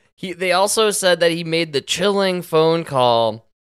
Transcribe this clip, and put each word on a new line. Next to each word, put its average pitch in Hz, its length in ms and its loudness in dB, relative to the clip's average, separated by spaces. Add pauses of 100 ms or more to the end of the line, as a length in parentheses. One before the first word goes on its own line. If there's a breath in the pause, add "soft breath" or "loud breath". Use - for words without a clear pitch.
(160)
He, 185 180 -10
they 180 180 -2
also 208 400 0
said 180 280 0
that 170 120 4
he 170 120 -4
made 160 300 -2
the 135 80 0
chilling 190 640 -2
phone 160 400 2
call 117 640 0 (220)